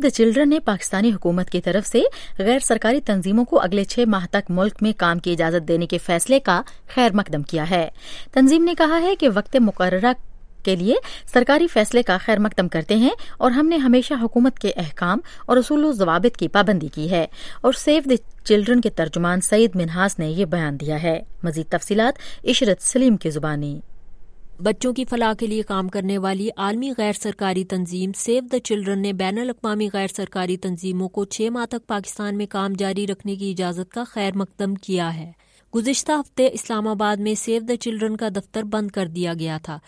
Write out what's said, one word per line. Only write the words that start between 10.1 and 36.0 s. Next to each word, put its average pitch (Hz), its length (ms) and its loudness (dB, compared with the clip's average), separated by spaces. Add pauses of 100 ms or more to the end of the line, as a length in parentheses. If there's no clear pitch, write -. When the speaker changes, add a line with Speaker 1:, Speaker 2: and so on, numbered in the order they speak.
Speaker 1:
کے 190 120 2
لیے 185 200 2 (380)
سرکاری 285 340 4
فیصلے 233 360 2
کا 185 140 2
خیر 202 220 0
مقدم 208 280 0
کرتے 165 280 0
ہیں 254 180 6 (240)
اور 254 140 4
ہم 294 160 4
نے 330 100 4
ہمیشہ 254 440 4
حکومت 240 380 2
کے 202 160 0
احکام 175 440 -2 (260)
اور 247 120 4
اصول 294 280 2
و 311 60 2
ضوابط 196 460 2
کی 170 100 0
پابندی 190 400 2
کی 156 240 -6
ہے۔ 170 160 2 (340)
اور 262 120 4
Save 311 360 2
دی 254 60 6 (280)
چلڈرن 220 380 4
کے 220 80 -2
ترجمان 175 520 0
سعید 226 340 4
منہاس 180 440 0
نے 156 80 -2
یہ 175 180 0
بیان 156 340 -2
دیا 151 240 -2
ہے۔ 165 200 0 (200)
مزید 160 280 -2
تفصیلات - 760 -2
عشرت 233 360 2
سلیم 247 360 4
کی 165 120 -4
زبانی۔ 147 500 -4 (840)
Speaker 2:
بچوں 220 300 0
کی 254 120 -4
فلاح 233 280 0
کے 226 140 -4
لیے 214 160 -2
کام 190 240 -2
کرنے 196 300 -2
والی 190 400 -2
عالمی 226 400 -2
غیر 208 160 0
سرکاری 190 500 -2
تنظیم 185 520 -4
Save 247 360 0
دی 254 80 0
چلڈرن 202 400 -2
نے 202 140 -2
بین 190 260 -2
الاقوامی 214 540 -4
غیر 196 140 -2
سرکاری 185 500 -4
تنظیموں 185 520 -4
کو 202 160 -4
چھ 220 260 -4
ماہ 240 140 -4
تک 233 220 -8
پاکستان 202 500 -6
میں 208 80 -4
کام 196 280 -4
جاری 196 340 -2
رکھنے 196 280 -6
کی 196 160 -4
اجازت 180 420 -4
کا 240 100 -6
خیر 202 320 -4
مقدم 196 400 -4
کیا 170 420 -2
ہے۔ 165 140 -12 (440)
گزشتہ 254 360 0